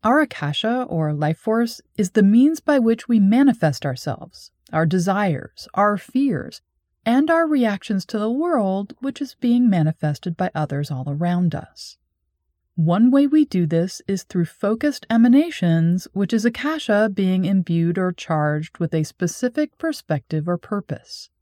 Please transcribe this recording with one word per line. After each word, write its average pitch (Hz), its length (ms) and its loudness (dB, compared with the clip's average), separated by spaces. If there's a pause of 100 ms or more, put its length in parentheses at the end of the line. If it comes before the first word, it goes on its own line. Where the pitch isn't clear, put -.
Our 269 200 2
Akasha, 226 600 -4
or 156 280 -2
life 151 240 -2
force, 226 460 -2 (160)
is 196 140 -2
the 214 100 4
means 247 380 4
by 285 180 2
which 226 300 0
we 233 120 2
manifest 208 640 2
ourselves, - 680 -8 (180)
our 160 140 0
desires, 185 880 -2
our 208 240 2
fears, - 640 -4 (460)
and 277 240 2
our 330 180 2
reactions 220 560 -2
to - 140 -6
the 214 120 -2
world, 233 680 -2
which 269 220 -6
is 269 180 -10
being 240 280 2
manifested 160 680 0
by 185 180 -4
others 147 360 -4
all 131 180 -6
around 175 460 -2
us. - 420 -14 (760)
One 175 360 2
way 277 160 4
we 294 200 2
do 175 200 0
this 170 400 -2
is 190 180 -4
through 175 200 -2
focused 226 640 -4
emanations, 226 1040 2
which 196 220 -2
is 214 100 0
Akasha 233 680 0
being 185 340 0
imbued 170 500 0
or 185 160 -2
charged 151 680 -4
with 165 140 -4
a 156 120 0
specific - 720 -4
perspective 160 680 -6
or 175 120 -4
purpose. - 720 -10 (120)